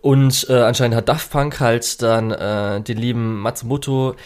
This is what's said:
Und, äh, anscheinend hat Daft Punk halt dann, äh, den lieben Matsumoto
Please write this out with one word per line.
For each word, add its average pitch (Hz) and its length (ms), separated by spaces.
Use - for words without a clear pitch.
Und, 135 500
äh, 127 120
anscheinend 117 340
hat 113 120
Daft 156 220
Punk 143 300
halt 117 420
dann, 113 280
äh, 104 500
den 110 180
lieben 113 420
Matsumoto 131 760